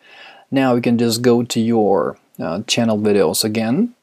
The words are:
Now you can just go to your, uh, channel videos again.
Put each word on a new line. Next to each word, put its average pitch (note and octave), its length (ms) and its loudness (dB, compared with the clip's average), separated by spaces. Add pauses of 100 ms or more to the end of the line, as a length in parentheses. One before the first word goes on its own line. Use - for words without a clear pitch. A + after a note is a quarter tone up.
(520)
Now C3 240 2
you A#2+ 60 0
can A#2+ 160 0
just A#2 240 -2
go B2 220 4
to A#2+ 180 -4
your, G2 560 0 (240)
uh, F2+ 260 -6
channel A2+ 300 0
videos G2+ 480 0
again. A2+ 580 -2